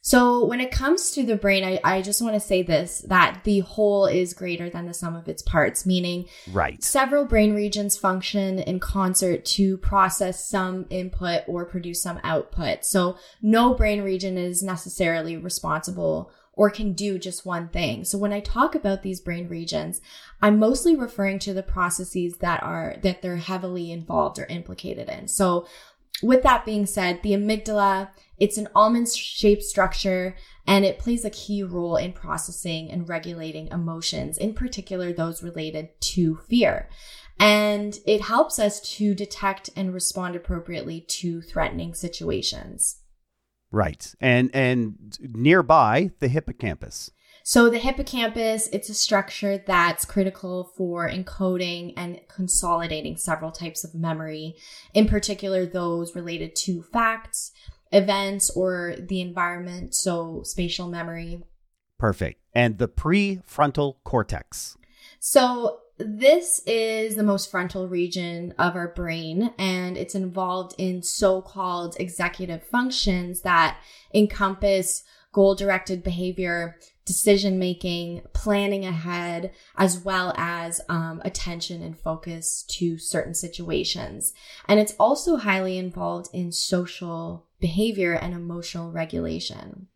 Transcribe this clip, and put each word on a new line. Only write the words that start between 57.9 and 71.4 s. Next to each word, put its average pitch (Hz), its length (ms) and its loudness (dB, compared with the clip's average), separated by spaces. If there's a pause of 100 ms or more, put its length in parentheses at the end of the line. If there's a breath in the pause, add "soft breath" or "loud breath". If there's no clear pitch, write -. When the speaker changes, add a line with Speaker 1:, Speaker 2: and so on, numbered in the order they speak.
Speaker 1:
events, 196 580 2
or 180 480 -2
the 185 220 -4
environment, 180 760 -6
so 170 500 -2
spatial 175 440 -4
memory. 170 540 -10 (560)
Speaker 2:
Perfect. 98 420 -2 (140)
And 117 240 4
the 98 100 0
prefrontal 156 1160 0
cortex. - 760 -4 (400 soft breath)
Speaker 1:
So 247 640 2 (180)
this 262 680 4
is 220 480 0
the 214 80 -2
most 196 280 2
frontal 185 380 -4
region 175 720 -4
of 175 180 2
our 175 120 -6
brain, 165 680 -4
and 185 400 -2
it's - 180 -8
involved 185 600 -4
in 180 260 -2
so-called 185 960 0